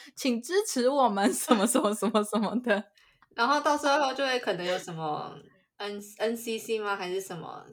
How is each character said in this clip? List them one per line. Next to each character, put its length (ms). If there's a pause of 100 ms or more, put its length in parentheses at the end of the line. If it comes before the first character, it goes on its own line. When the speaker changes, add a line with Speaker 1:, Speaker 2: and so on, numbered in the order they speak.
(140)
Speaker 1:
：“请 260
支 280
持 200
我 220
们 240
什 220
么， 100
什 160
么， 140
什 120
么， 160
什 140
么 240
的。” 300 (420)
Speaker 2:
然 140
后 140
到 140
时 120
候 260
就 100
会 160
可 140
能 100
有 140
什 160
么 420 (420)
N-，N 600
C 220
C 180
吗？ 180
还 140
是 100
什 160
么， 380